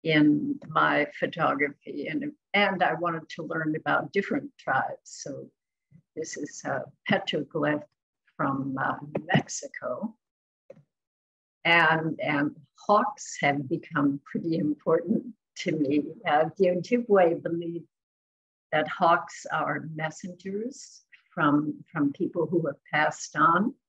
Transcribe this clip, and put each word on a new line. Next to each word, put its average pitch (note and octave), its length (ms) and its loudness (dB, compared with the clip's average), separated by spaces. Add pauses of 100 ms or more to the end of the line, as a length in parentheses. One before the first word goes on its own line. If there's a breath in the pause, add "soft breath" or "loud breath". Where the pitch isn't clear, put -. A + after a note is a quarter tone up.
in D3 540 4 (120)
my D3+ 380 2 (120)
photography. C#3+ 880 -2
And, D3 240 -6 (220)
and F#3+ 280 2
I D#3+ 120 2
wanted E3 380 -4
to E3 120 -12
learn D#3 320 -4
about D3 380 -2
different E3+ 440 -2
tribes. C3 460 -2
So - 460 -14 (680)
this D#3+ 220 -10
is - 260 -12
a - 200 -4 (280)
petroglyph D3+ 720 -2 (540)
from, C3+ 420 -2
uh, C3+ 220 -2
New D3 320 -8
Mexico. - 840 -4 (1500)
And, D#3+ 580 4
and D3 320 0 (320)
hawks - 540 0
have C#3+ 260 0
become C#3+ 560 -2
pretty - 320 -4
important D#3+ 680 0 (320)
to F3 160 -4
me. D3 300 0 (220)
Uh, D#3 200 4 (120)
the F#3+ 100 6
Ojibwe F3+ 760 4
believe E3+ 400 -6 (880)
that D#3 160 0
hawks - 640 2
are D3 320 -2 (100)
messengers F#3+ 1080 -8 (320)
from, D3 580 2
from C#3+ 220 0
people E3 360 -2
who E3 180 2
have C#3 100 -6 (160)
passed D#3 420 -2
on. E3+ 380 4 (160)